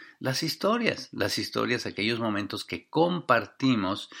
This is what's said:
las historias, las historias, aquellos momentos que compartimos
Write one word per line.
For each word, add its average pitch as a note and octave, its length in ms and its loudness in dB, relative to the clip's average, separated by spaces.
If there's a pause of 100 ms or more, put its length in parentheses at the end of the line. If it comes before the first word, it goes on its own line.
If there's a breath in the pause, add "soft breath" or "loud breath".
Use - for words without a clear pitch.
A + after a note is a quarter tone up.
(200 loud breath)
las C3 240 -2
historias, G#3 680 0
las G2 280 0
historias, A2+ 460 -2
aquellos A2 360 -2
momentos G2+ 420 -4
que - 240 -8
compartimos B2 1200 2 (120)